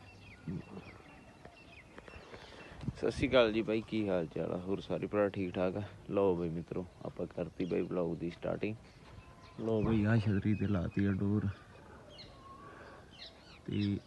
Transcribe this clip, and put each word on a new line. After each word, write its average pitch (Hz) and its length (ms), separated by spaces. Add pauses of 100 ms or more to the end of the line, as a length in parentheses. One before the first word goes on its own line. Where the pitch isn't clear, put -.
(3000)
ਸਤਿ - 220
ਸ਼੍ਰੀ 135 180
ਅਕਾਲ 120 240
ਜੀ 113 80
ਬਾਈ, 107 200
ਕੀ 107 280
ਹਾਲ 90 180
ਚਾਲ 82 260
ਆ? 85 40
ਹੋਰ 90 240
ਸਾਰੇ 90 260
ਭਰਾ 104 220
ਠੀਕ 92 260
ਠਾਕ 92 220
ਆ? 104 40 (280)
ਲਓ 98 260
ਬਾਈ 85 140
ਮਿੱਤਰੋ, 85 360 (200)
ਆਪਾਂ 87 220
ਕਰਤੀ 87 380
ਬਾਈ 92 160
ਵਲੌਗ 87 360
ਦੀ 85 120
ਸਟਾਰਟਿੰਗ। 87 460 (840)
ਲਓ 110 220
ਬਾਈ, 107 240
ਆਹ 110 120
ਛਤਰੀ 101 380
ਤੇ 98 120
ਲਾਤੀ 95 380
ਆ 98 80
ਡੋਰ 101 340 (2250)
ਤੇ 101 420